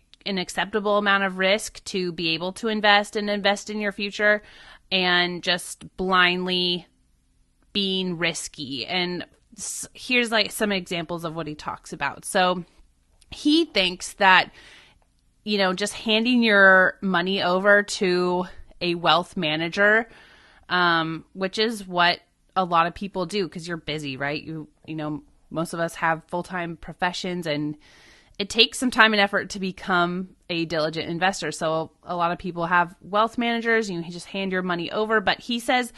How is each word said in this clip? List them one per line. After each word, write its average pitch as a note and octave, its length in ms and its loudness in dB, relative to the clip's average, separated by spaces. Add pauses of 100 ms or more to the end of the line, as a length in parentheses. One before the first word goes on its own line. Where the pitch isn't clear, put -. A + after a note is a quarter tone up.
(260)
an G3 100 -2
acceptable G3+ 600 0
amount G3 260 2
of F#3 140 -4
risk F#3+ 460 0
to F3+ 280 -4
be D#3+ 220 -2
able F3 180 -4
to A3+ 160 -6
invest G#3 480 4
and G#3 140 -2
invest G3+ 400 0
in G#3+ 100 -6
your G3+ 120 -4
future, G#3 500 0 (500)
and F3+ 500 2
just - 540 -6
blindly F3+ 920 2 (840)
being F#3 460 -2
risky. D3+ 640 -6
And F3+ 400 -4 (320)
s-, - 380 -12
here's, A#3+ 360 -2
like, G#3 220 0
some G#3 200 -2
examples E3+ 520 -6
of D#3 100 -6
what D#3+ 120 -8
he D3+ 80 -10
talks - 400 -12
about. C#3+ 320 -8
So F3+ 400 0 (640)
he D#4 340 2
thinks F#3 500 -2
that, F#3 360 6 (920)
you G#3 140 0
know, F#3+ 160 2
just G3 220 -4
handing A3+ 480 2
your G3 580 6
money F#3+ 420 0
over G3 400 6
to F3+ 640 0 (380)
a F3 120 0
wealth E3+ 440 2
manager, F3+ 680 2 (640)
um, E3 640 0
which F#3+ 260 -6
is G#3+ 280 -2
what F3 340 2 (360)
a F#3+ 80 2
lot E3+ 240 2
of E3+ 60 -10
people F#3+ 320 -6
do F#3 220 -2
'cause E3 200 -12
you're F3 80 -6
busy, D3 400 -8
right? C#3+ 260 -4
You, D#3 260 -12 (160)
you D#3 120 -10
know, D3+ 260 -6 (280)
most D#3+ 220 -4
of F3 60 -8
us E3 160 -4
have E3 320 -2
full-time F3 500 -8
professions, F3+ 720 -6
and D3+ 300 -4 (640)
it G3+ 100 -6
takes A3+ 280 4
some B3+ 120 0
time A3 220 6
and G#3 80 2
effort G3 300 0
to G3+ 100 -8
become F3+ 720 -2 (180)
a E3+ 160 -2
diligent D#3+ 440 -4
investor. E3+ 440 -2
So D#3+ 400 -4 (100)
a F3 140 -8
lot E3+ 160 0
of E3+ 60 -6
people E3+ 280 -6
have F3 340 0
wealth G#3 380 0
managers, A#3 500 0
you E3+ 140 -6
just F3 240 -12
hand G3 240 -6
your F#3 120 -2
money F3 280 -4
over, A3 300 0
but F#3 200 -2
he A#3 200 -6
says B3 380 -2